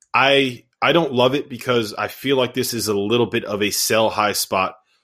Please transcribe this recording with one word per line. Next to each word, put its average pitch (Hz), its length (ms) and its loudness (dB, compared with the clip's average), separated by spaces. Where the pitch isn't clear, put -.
I, 135 520 2
I 131 100 4
don't 156 220 2
love 123 220 4
it 143 120 -4
because 117 460 -2
I 104 160 -6
feel 135 260 -2
like 123 180 0
this 123 200 -4
is 107 160 -4
a 107 40 0
little 104 340 0
bit 113 180 -4
of 104 180 -4
a 98 80 0
sell 110 380 0
high 104 240 0
spot 95 420 -2